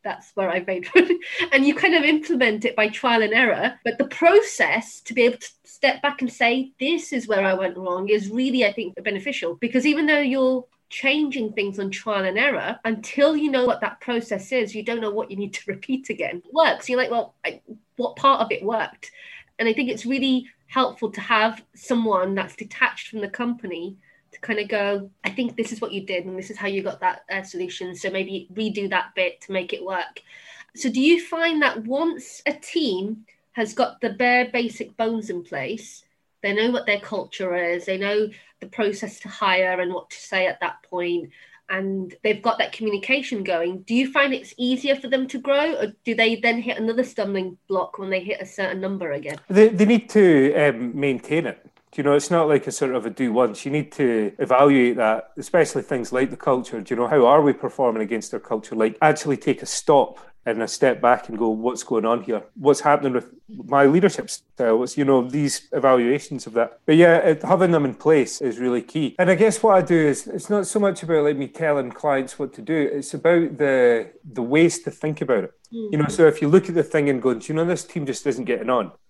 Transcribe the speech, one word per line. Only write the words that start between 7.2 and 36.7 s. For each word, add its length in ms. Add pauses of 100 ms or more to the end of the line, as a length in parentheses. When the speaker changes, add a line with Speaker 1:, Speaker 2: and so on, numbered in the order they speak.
Speaker 1:
where 160
I 120
went 220
wrong," 300
is 220
really, 360
I 60
think, 320
beneficial. 520
Because 300
even 200
though 160
you're 420 (260)
changing 600
things 260
on 140
trial 320
and 140
error, 480
until 500
you 160
know 140
what 160
that 180
process 540
is, 200
you 100
don't 180
know 100
what 180
you 60
need 200
to 80
<laughs> 80
repeat 380
again. 360
It 80
works. 340
You're 120
like, 120
"Well, 240 (100)
I, 160 (360)
what 180
part 240
of 100
it 140
worked?" 480 (480)
And 80
I 60
think 160
it's 160
really 420 (200)
helpful 440
to 100
have 420 (120)
someone 580
that's 220
detached 540
from 100
the 100
company 680 (340)
to 80
kind 200
of 80
go, 440 (120)
"I 60
think 260
this 160
is 80
what 120
you 100
did 240
and 100
this 140
is 80
how 100
you 140
got 200
that, 200 (100)
uh, 120
solution. 520
So 140
maybe 440
redo 360
that 240
bit 280
to 100
make 220
it 120
work." 380 (520)
So 140
do 100
you 240
find 380
that 240
once 600
a 60
team 720 (260)
has 240
got 260
the 80
bare 400
basic 480
bones 320
in 140
place, 600 (380)
they 100
know 200